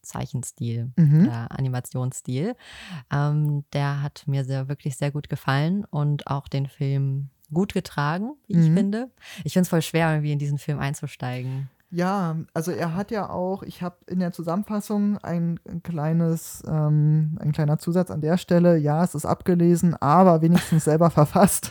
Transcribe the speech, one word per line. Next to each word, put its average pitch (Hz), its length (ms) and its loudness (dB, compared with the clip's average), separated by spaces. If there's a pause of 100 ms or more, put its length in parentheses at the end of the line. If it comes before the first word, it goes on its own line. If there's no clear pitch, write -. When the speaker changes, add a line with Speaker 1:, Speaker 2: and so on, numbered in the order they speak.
Speaker 1:
Zeichenstil 120 960 -8
Speaker 2:
Mhm. 156 300 6
Speaker 1:
oder 117 260 -6
Animationsstil. 127 1040 -4 (580)
Ähm, 147 520 0 (100)
der 143 280 -2
hat - 240 -8
mir 139 200 -2
sehr, 135 240 -4
wirklich 143 260 -6
sehr 143 140 -2
gut 143 180 -8
gefallen 156 600 -2
und 147 360 -2
auch 139 220 -6
den 139 200 -4
Film 139 600 -2 (240)
gut 190 220 -2
getragen, 180 580 -4 (140)
wie - 80 -6
ich 165 160 6
Speaker 2:
Mhm. 165 40 4
Speaker 1:
finde. 214 360 0 (340)
Ich 143 80 -6
find's 180 160 2
voll 165 140 2
schwer, 165 280 0
irgendwie 151 220 0
in 147 60 -2
diesen 143 180 -2
Film 143 220 -6
einzusteigen. 131 880 -6 (220)
Speaker 2:
Ja, 175 440 -2 (200)
also 165 160 -4
er 160 240 -4
hat 202 160 -6
ja 208 180 -4
auch, 185 340 -4
ich - 200 -12
hab - 260 -10
in 185 120 -2
der 175 120 -2
Zusammenfassung 208 840 -2
ein, 170 500 -4
ein 170 140 -10
kleines, 165 840 -2
ähm, 151 760 2
ein 147 100 0
kleiner 151 260 0
Zusatz 175 320 0
an 151 120 -6
der 160 160 2
Stelle, 175 400 4
ja, 151 260 2
es - 100 -4
ist 147 120 -6
abgelesen, 175 760 2
aber 165 400 6
wenigstens 165 440 4
selber 160 260 4
<laughs> - 0 -
verfasst. - 600 4